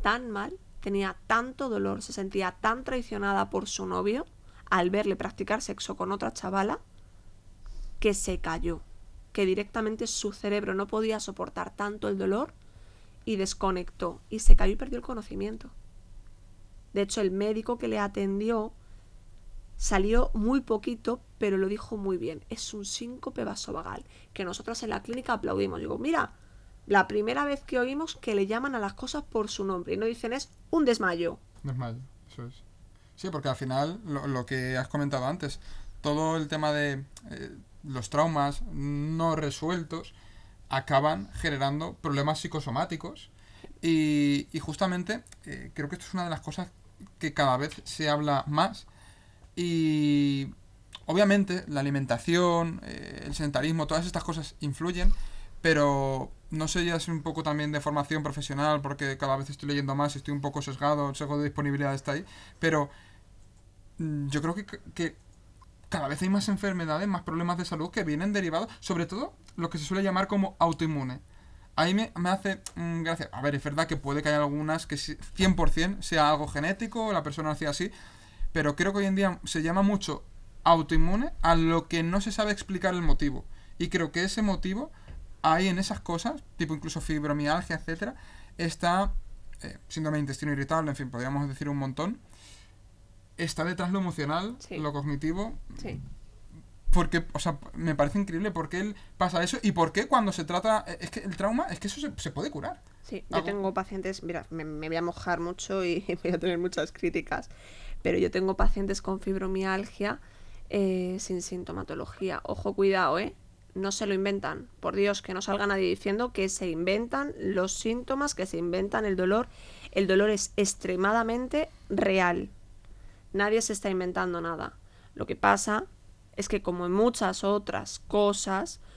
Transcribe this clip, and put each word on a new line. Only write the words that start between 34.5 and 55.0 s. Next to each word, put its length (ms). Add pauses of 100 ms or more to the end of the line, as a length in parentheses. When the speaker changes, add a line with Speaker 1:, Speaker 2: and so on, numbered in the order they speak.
Speaker 2:
has 100
comentado 400
antes, 320 (420)
todo 360
el 100
tema 240
de, 320 (260)
eh, 260 (280)
los 260
traumas 640
no 640
resueltos 800 (560)
acaban 640
generando 600
problemas 440
psicosomáticos 920 (520)
y, 720
y 80
justamente, 640 (220)
eh, 280
creo 160
que 60
esto 120
es 60
una 120
de 40
las 120
cosas 280 (500)
que 140
cada 240
vez 280
se 240
habla 380
más 380 (720)
y 920 (560)
obviamente 600
la 120
alimentación, 1040
eh, 420
el 80
sedentarismo, 540
todas 180
estas 180
cosas 360
influyen, 520 (500)